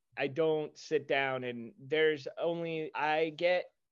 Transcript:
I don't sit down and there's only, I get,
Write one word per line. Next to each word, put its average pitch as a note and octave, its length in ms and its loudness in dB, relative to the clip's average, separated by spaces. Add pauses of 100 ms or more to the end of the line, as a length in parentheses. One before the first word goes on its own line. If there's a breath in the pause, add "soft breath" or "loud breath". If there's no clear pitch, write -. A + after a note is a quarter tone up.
(160)
I C#3 100 0
don't D3+ 500 0
sit C#3+ 320 -2
down C3+ 360 0
and A#2 340 -8
there's D3 480 2 (120)
only, E3 560 -2
I D#3 360 2
get, F3 360 2 (240)